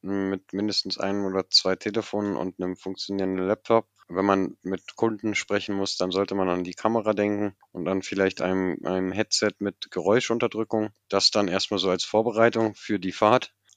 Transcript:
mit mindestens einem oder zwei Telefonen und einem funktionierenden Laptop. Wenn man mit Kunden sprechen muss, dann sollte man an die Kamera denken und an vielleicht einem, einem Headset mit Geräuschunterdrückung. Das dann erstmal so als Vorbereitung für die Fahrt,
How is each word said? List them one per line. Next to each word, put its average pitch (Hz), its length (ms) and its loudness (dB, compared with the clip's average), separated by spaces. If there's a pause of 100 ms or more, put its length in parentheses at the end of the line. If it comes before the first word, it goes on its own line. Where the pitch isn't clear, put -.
mit 98 500 -2
mindestens 101 460 -2
einem 101 260 -2
oder 95 260 -2
zwei 92 280 2
Telefonen 101 580 -4
und 87 260 -6
einem 92 140 -4
funktionierenden 95 720 -4
Laptop. 110 400 2 (220)
Wenn 92 160 0
man 98 360 2
mit - 360 -8
Kunden 110 360 0
sprechen 101 420 -2
muss, 98 200 -2
dann 92 160 -2
sollte 98 240 0
man 92 140 2
an 90 160 0
die 87 80 -8
Kamera 110 400 0
denken 104 420 0 (160)
und 85 160 -6
an 95 140 0
vielleicht 95 400 0
einem, 92 420 0
einem 92 300 -2
Headset 107 460 0
mit - 320 -6
Geräuschunterdrückung. 110 960 0 (180)
Das 98 240 2
dann 101 160 2
erstmal 95 320 0
so 92 100 0
als 90 140 0
Vorbereitung 113 720 2
für 104 240 -4
die 90 140 -6
Fahrt, 113 400 4 (240)